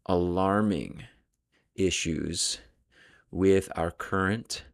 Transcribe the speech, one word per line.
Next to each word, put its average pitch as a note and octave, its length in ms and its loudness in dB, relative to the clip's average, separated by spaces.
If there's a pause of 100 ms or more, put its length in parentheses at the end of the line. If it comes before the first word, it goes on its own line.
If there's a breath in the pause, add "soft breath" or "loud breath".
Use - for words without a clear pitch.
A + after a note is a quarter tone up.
alarming F#2 920 0 (720)
issues E2 840 -2 (680 soft breath)
with F#2+ 460 4
our E2+ 160 -2
current G2 720 -2 (100)